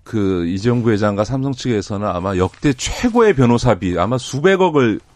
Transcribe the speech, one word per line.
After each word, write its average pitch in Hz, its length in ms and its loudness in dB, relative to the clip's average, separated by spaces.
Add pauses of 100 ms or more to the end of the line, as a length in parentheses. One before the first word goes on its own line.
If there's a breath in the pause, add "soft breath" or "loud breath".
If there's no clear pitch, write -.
그 95 420 -2
이재용 107 380 -2
부회장과 104 400 0
삼성 135 280 -4
측에서는 107 560 -4
아마 92 300 -4
역대 92 360 0
최고의 220 600 0
변호사비, 117 640 2
아마 110 220 0
수백억을 147 800 2 (160)